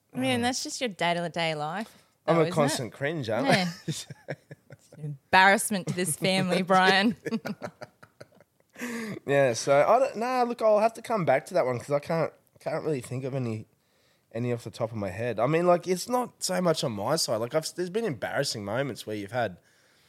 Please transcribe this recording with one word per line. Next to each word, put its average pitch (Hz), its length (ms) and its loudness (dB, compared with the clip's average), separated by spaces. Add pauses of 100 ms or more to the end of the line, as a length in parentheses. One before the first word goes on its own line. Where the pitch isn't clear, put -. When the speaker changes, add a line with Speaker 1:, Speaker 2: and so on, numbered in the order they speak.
(160)
Speaker 1:
I 247 40 -6
mean, 254 200 0
Speaker 2:
Oh. 240 40 -2
Speaker 1:
that's 254 200 -2
just 302 180 -10
your 254 80 -2
day-to-day 170 640 -2
life, 160 480 -8 (220)
Speaker 2:
I'm 165 100 4
Speaker 1:
though, 165 60 4
Speaker 2:
a - 40 6
Speaker 1:
isn't 175 80 -4
it? - 20 -2
Speaker 2:
constant 139 380 0
cringe, 143 360 -4
aren't 113 180 0
Speaker 1:
Yeah. 196 220 4
Speaker 2:
I? 170 120 -10
<laughs> - 60 -10
Speaker 1:
It's - 200 -8 (880)
an 151 80 -14
embarrassment 190 840 4
to - 80 -2
this 180 200 -2
family, 185 460 0
Speaker 2:
<laughs> - 20 -2
Speaker 1:
Brian. 190 580 4
<laughs> - 40 -14 (2000)
Speaker 2:
Yeah, 139 280 4
so 139 340 4
I 226 120 6
don't, - 180 0
nah, 247 260 0
look, 233 180 -4
I'll 214 180 6
have 226 160 2
to 233 60 -16
come 220 240 -2
back 135 200 2
to - 80 -14
that 160 120 2
one 123 140 0
'cause 123 120 -8
I 143 80 2
can't, 165 340 -2 (260)
can't 147 240 -6
really 147 180 -2
think 127 220 -8
of 131 100 -6
any, 117 320 -4 (680)
any 120 180 -2
off 117 140 -4
the 110 60 -10
top 113 200 -4
of 117 60 -8
my 101 120 -4
head. 107 300 -4
I 117 80 2
mean, 165 200 2
like, 175 200 4
it's 180 220 -4
not 247 340 -4
so 185 160 -2
much 170 240 0
on 135 80 -2
my 107 240 -2
side. 131 220 -2
Like, 117 180 -4
I've, 156 100 0 (100)
there's 180 160 -6
been 220 120 -4
embarrassing 113 600 -4
moments 117 420 -4
where 107 80 -6
you've 98 160 -8
had 110 260 -2 (520)